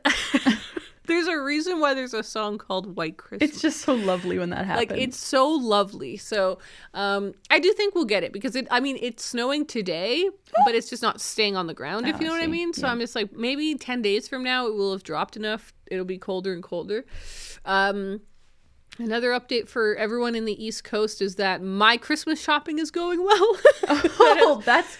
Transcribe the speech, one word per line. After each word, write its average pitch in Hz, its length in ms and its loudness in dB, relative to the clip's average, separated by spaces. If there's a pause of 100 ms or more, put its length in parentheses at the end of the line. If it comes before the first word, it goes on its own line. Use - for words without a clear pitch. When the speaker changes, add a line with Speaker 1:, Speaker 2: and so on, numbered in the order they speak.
Speaker 1:
<laughs> - 1000 -2
there's 339 200 2
a 339 120 0
reason 311 400 -2
why 285 140 4
there's 254 200 -4
a 214 100 -4
song 214 340 -4
called 190 380 -6
White 165 220 -4
Christmas. - 340 0
Speaker 2:
It's - 100 -12
just 294 200 0
so 285 140 2
lovely 185 440 0
when 175 120 -2
that 190 160 -4
Speaker 1:
Like, 220 220 0
Speaker 2:
happens. - 140 -4
Speaker 1:
it's 254 140 -4
so 269 320 4
lovely. 208 680 0
So, 190 420 0 (340)
um, 202 400 -2 (160)
I 320 100 6
do 370 140 4
think 403 220 0
we'll 339 100 0
get 277 180 0
it - 80 -6
because 208 240 -6
it, 262 160 -4
I 247 80 2
mean, 269 220 -2
it's 240 240 -8
snowing 277 400 -2
today, 220 640 -2 (180)
Speaker 2:
<gasps> 719 180 4
Speaker 1:
but 233 100 4
it's - 140 -2
just 240 140 -10
not 214 160 0
staying 208 380 -2
on 175 100 -2
the 160 60 -8
ground, 202 340 -6
if 311 80 0
Speaker 2:
Oh, - 40 -6
Speaker 1:
you 320 60 -2
know 320 80 -2
Speaker 2:
I 330 40 -2
Speaker 1:
what 330 60 -2
I - 20 -2
Speaker 2:
see. 320 60 -2
Speaker 1:
mean? 339 220 -2
So 277 140 -4
Speaker 2:
Yeah. 240 60 0
Speaker 1:
I'm 240 60 -2
just 240 160 -6
like, 208 180 -4
maybe 277 420 -2
ten 247 260 -6
days 208 260 0
from 254 160 -8
now, 254 240 -2
it 220 60 -2
will 196 200 -2
have 190 100 -8
dropped 160 320 -6
enough. 214 380 -8 (140)
It'll 185 180 -4
be 185 120 -6
colder 185 360 -4
and 175 100 -10
colder. 190 420 -6 (600)
Um, 196 560 0 (760)
another 233 320 0
update 247 360 -2
for 214 280 0
everyone 233 400 -2
in 226 100 -2
the 214 180 -4
East 220 200 -8
Coast 214 380 -2
is 196 160 -2
that 190 260 0
my 208 340 4
Christmas 302 440 -2
shopping 302 380 0
is 320 120 -4
going 349 320 -2
well. 403 340 4 (300)
<laughs> 294 100 4 (460)
Speaker 2:
Oh, 277 220 6
that's 302 340 4